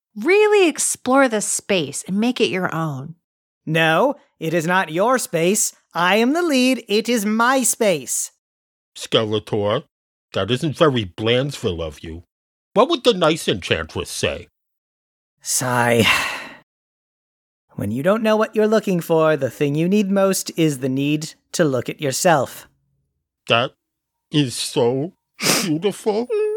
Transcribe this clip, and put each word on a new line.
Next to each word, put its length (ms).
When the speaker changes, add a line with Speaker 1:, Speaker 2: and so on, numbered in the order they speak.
Speaker 1:
Really 520
explore 600
the 140
space 640
and 140
make 220
it 80
your 260
own. 420
Speaker 2:
No, 480
it 140
is 120
not 240
your 280
space. 560
I 240
am 160
the 100
lead. 460
It 220
is 160
my 360
space. 720
Speaker 3:
Skeletor, 880
that 180
isn't 280
very 260
Blandsville 800
of 200
you. 220
What 160
would 160
the 80
nice 360
Enchantress 640
say? 380
Speaker 2:
Sigh. 640
When 140
you 100
don't 220
know 120
what 200
you're 100
looking 320
for, 380
the 140
thing 260
you 120
need 220
most 460
is 240
the 80
need 460
to 120
look 240
at 120
yourself. 640
Speaker 3:
That 220
is 240
so 560
beautiful. 640